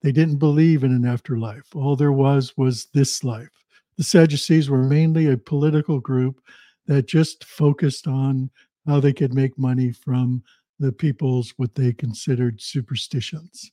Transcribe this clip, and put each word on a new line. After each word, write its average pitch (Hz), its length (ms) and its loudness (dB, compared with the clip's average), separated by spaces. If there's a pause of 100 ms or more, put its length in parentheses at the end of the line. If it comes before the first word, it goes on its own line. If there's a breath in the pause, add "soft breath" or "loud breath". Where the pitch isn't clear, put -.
They 139 120 0
didn't 151 260 2
believe 151 440 4
in 131 100 2
an 123 120 2
afterlife. 117 720 -6
All 139 180 0
there 147 160 2
was 135 460 2
was 127 380 -2
this 139 280 0
life. 117 280 -8 (480 soft breath)
The 175 60 -2
Sadducees 160 680 2
were 131 120 2
mainly 156 480 2
a 127 60 2
political 147 640 -2
group 127 400 -2 (460 soft breath)
that 139 200 0
just - 380 -2
focused 143 640 -2
on 135 420 -2 (360 soft breath)
how 143 140 2
they 143 120 2
could 131 220 -2
make 135 240 -2
money 127 340 -2
from 127 500 -4 (360 soft breath)
the 139 120 -2
people's, 127 680 -2
what 123 160 -4
they 127 180 0
considered 120 680 -4
superstitions. - 1120 -10